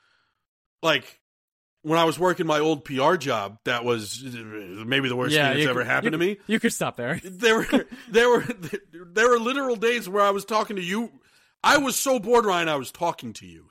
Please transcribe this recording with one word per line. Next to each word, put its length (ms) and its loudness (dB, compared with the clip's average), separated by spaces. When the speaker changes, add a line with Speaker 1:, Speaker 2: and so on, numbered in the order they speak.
Speaker 1:
like, 380 -2
when 160 0
I 60 4
was 140 0
working 280 0
my 140 2
old 240 0
P 140 -6
R 180 4
job, 480 -4
that 200 -2
was, 420 -4
uh, 600 -14
maybe 220 0
the 80 -4
worst 180 0
Speaker 2:
Yeah, 140 4
Speaker 1:
thing 60 0
that's 100 0
Speaker 2:
you 60 2
Speaker 1:
ever 100 0
Speaker 2:
could, 60 -4
Speaker 1:
happened 180 -2
Speaker 2:
you 40 -2
Speaker 1:
to 0 -
me. 280 -2
Speaker 2:
you 140 0
could 120 0
stop 240 -6
there. 260 -6
<laughs> 20 -16
Speaker 1:
There 320 2
were, 300 0
there 180 4
were, 160 4
there 180 4
were 80 6
literal 380 -2
days 320 0
where 160 2
I 60 4
was 140 -2
talking 320 -2
to 60 -6
you. 280 -4
I 160 6
was 180 -2
so 220 0
bored, 280 4
Ryan, 220 2
I 80 0
was 160 -6
talking 420 -6
to 120 -18
you. 240 -20